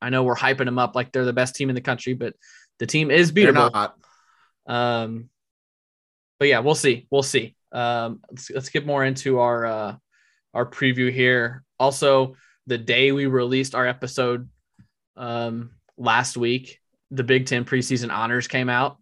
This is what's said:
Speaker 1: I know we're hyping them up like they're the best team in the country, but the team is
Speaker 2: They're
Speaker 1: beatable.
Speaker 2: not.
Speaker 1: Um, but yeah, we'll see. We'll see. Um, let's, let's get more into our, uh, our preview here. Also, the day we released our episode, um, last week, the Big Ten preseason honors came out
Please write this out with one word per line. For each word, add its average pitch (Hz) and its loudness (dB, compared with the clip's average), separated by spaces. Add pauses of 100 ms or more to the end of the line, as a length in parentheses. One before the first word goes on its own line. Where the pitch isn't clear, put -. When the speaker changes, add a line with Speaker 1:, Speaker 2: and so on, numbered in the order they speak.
Speaker 1:
I 123 -6
know 131 0
we're 123 0
hyping 131 0
them 123 -2
up 123 0
like 123 -4
they're 127 -2
the 123 -2
best 123 -2
team 135 -4
in 127 -2
the 123 -6
country, 127 -4
but 127 -8 (460)
the - -4
team 156 0
is 170 6
Speaker 2:
They're 165 6
Speaker 1:
beatable. 143 4
Speaker 2:
not. 104 -4 (720)
Speaker 1:
Um, 117 -4 (1120)
but 143 4
yeah, 127 4
we'll 147 2
see. 127 0
We'll 139 4
see. 117 -2 (160)
Um, 117 -4
let's, - -20
let's 135 -8
get 147 -4
more 143 0
into 131 0
our, 120 2
uh, 107 -6 (580)
our 120 -2
preview 127 0
here. 127 0 (160)
Also, 135 2 (320)
the 123 -2
day 120 2
we 139 0
released 131 0
our 127 0
episode, 123 -4 (680)
um, 117 -8 (260)
last 120 0
week, 123 -4 (320)
the 131 -4
Big 131 4
Ten 123 -2
preseason 123 -2
honors 117 -2
came 127 -2
out 131 0